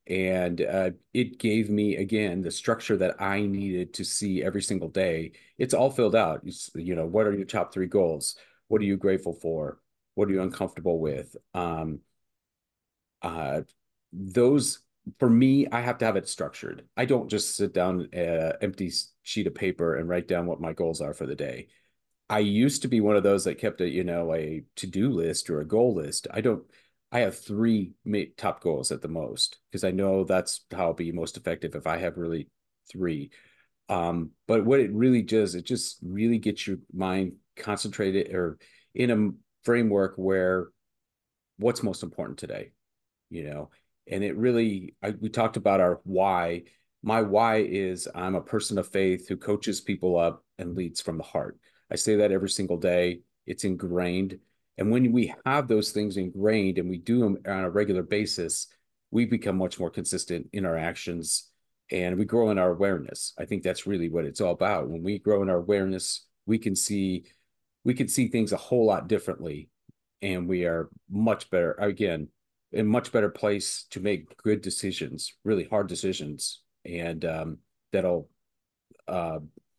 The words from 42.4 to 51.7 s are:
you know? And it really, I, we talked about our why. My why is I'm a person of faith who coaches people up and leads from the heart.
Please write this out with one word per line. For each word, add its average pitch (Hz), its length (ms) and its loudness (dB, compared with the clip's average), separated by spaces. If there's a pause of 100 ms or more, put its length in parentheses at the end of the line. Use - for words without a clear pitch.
you 85 140 -10
know? 73 280 -10 (360)
And 95 160 -4
it 98 120 -2
really, 113 680 2
I, 104 80 -2
we 104 180 -6
talked 113 280 2
about 98 220 4
our 90 240 4
why. 90 600 2 (400)
My 110 180 2
why 110 360 4
is 92 580 0
I'm 92 200 -2
a 85 60 0
person 104 380 -2
of 90 80 0
faith 95 400 2
who 92 100 -4
coaches 104 420 -2
people 92 380 0
up 85 260 2 (140)
and 87 180 -6
leads 87 260 -6
from 82 160 -6
the 80 60 -6
heart. - 360 -8 (320)